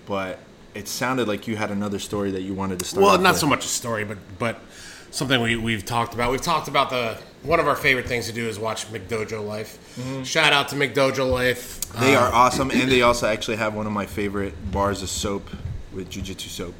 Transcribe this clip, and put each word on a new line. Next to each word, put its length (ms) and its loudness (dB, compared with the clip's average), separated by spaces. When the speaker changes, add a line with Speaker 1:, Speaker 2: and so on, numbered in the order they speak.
Speaker 1:
but 360 -6
it 140 -10
sounded 400 0
like 180 -4
you 80 -2
had 160 -2
another 300 -2
story 320 -2
that 100 -4
you 120 -4
wanted 260 -4
to 40 -2
start 200 4
Speaker 2:
Well, 100 8
Speaker 1:
off 60 4
Speaker 2:
not 140 6
Speaker 1:
with. 60 0
Speaker 2:
so 60 2
much 180 2
a 40 -6
story, 360 -4
but, 140 -8
but 180 -4
something 280 2
we, 160 2
we've 280 -2
talked 300 -2
about. 180 0
We've 100 -2
talked 240 0
about 240 0
the, 260 -2
one 180 2
of 80 2
our 80 2
favorite 300 2
things 200 -2
to 60 -6
do 160 -4
is 100 -6
watch 340 -4
McDojo 540 -6
Life. 320 -8
Speaker 1:
Mm-hmm. 240 -8
Speaker 2:
Shout 300 4
out 180 4
to 60 -6
McDojo 540 2
Life. 500 0
Speaker 1:
They 220 6
Speaker 2:
Uh, 40 6
Speaker 1:
are 120 4
awesome, 380 6
and 200 4
they 120 8
also 260 4
actually 300 -2
have 160 0
one 120 -4
of 60 -4
my 140 -2
favorite 480 -2
bars 300 0
of 80 -6
soap 400 -4
with 180 -10
Jiu-Jitsu 380 -10
soap. 320 -10